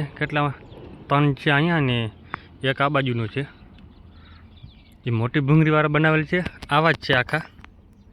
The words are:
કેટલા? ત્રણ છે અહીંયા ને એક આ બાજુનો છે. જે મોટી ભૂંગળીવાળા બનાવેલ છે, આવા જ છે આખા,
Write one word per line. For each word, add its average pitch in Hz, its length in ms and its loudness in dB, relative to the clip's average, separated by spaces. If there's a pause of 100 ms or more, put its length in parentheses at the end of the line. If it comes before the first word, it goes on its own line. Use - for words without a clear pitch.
(180)
કેટલા? 147 360 -2 (520)
ત્રણ 143 300 2
છે - 160 -2
અહીંયા 147 360 2
ને 120 100 0 (680)
એક 135 180 0
આ 139 80 2
બાજુનો 127 380 0
છે. 135 160 -6 (1600)
જે 123 80 -4
મોટી 123 360 0
ભૂંગળીવાળા 151 480 4
બનાવેલ 156 300 2
છે, 180 140 -2 (340)
આવા 156 220 4
જ - 80 -6
છે 143 100 0
આખા, 131 300 0 (680)